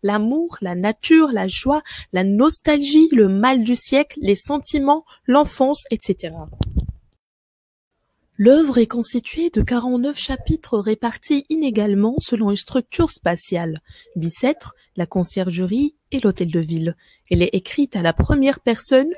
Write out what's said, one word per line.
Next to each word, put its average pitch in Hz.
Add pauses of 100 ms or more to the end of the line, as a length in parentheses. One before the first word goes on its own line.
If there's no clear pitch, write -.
l'amour, 226
la 175
nature, 269
la 190
joie, 285 (300)
la 185
nostalgie, 294
le 220
mal 226
du 240
siècle, 294
les 196
sentiments, 285 (220)
l'enfance, 262
et 226
cetera. 165 (1900)
L'œuvre 269
est 226
constituée 247
de 214
quarante-neuf 247
chapitres 269
répartis 226
inégalement 220
selon 214
une 202
structure -
spatiale, 170 (340)
Bicêtre, 175 (180)
la 170
conciergerie 185 (160)
et 269
l'hôtel 185
de 170
ville. 165 (340)
Elle 175
est -
écrite 220
à 175
la 165
première 277
personne 262